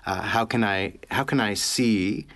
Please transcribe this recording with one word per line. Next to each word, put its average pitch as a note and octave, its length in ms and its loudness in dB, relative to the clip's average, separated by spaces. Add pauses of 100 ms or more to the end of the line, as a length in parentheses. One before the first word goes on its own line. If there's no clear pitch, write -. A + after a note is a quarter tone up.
uh, F#2 160 -4
how A2 240 0
can A2+ 180 0
I, G2 300 0 (180)
how C3 140 0
can C#3 160 0
I G#2 140 0
see G#2+ 720 0 (100)